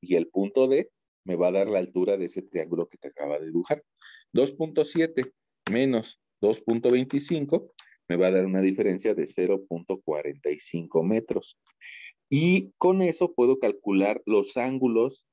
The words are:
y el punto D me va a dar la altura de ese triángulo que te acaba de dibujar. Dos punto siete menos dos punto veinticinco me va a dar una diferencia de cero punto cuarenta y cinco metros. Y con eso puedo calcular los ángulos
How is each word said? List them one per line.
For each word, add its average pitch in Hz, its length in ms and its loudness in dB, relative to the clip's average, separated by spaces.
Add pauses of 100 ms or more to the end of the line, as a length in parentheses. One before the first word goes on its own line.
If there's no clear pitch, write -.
y 90 160 -2
el 82 120 0
punto 101 380 0
D 135 240 0 (340)
me 90 120 -6
va 90 120 2
a 90 40 0
dar 98 160 0
la 104 100 0
altura 101 380 0
de 92 100 -4
ese - 160 -10
triángulo 85 460 -6
que - 80 -20
te - 120 -16
acaba 73 300 -6
de 80 80 -10
dibujar. 87 380 -4 (480)
Dos 135 200 2
punto 156 320 -2
siete 160 480 -4 (380)
menos 120 500 -2 (200)
dos 107 200 2
punto 117 300 0
veinticinco 143 840 0 (360)
me 87 80 0
va 92 100 4
a 92 60 4
dar 95 120 4
una 95 160 0
diferencia 95 540 0
de 76 120 -2
cero 95 420 0
punto 90 320 -6
cuarenta 73 500 -6
y 76 80 -4
cinco 82 440 -2
metros. 104 560 -4 (720)
Y 175 500 2
con 190 240 4
eso 170 320 0
puedo 127 240 4
calcular 101 680 0
los 101 320 0
ángulos 127 760 0